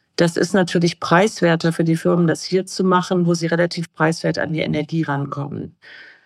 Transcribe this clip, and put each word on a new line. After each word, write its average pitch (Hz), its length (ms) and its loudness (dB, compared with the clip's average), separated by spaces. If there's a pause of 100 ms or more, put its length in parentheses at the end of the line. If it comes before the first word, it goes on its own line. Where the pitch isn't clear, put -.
(140)
Das 170 220 2
ist - 180 0
natürlich 175 460 0
preiswerter 170 720 2
für 165 120 -2
die 160 120 2
Firmen, 175 320 2
das 147 160 -2
hier 185 220 -2
zu - 180 -4
machen, 180 420 2
wo 170 80 2
sie 165 120 -2
relativ 170 480 -2
preiswert 160 440 -2
an - 140 -4
die 156 80 -2
Energie 156 420 -2
rankommen. 139 720 -6 (520)